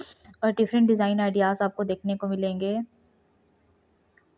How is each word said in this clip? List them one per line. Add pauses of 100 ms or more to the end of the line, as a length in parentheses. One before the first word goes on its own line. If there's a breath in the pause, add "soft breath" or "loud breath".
(420 loud breath)
और
डिफरेंट
डिज़ाइन
आइडियाज़
आपको
देखने
को
मिलेंगे। (1700)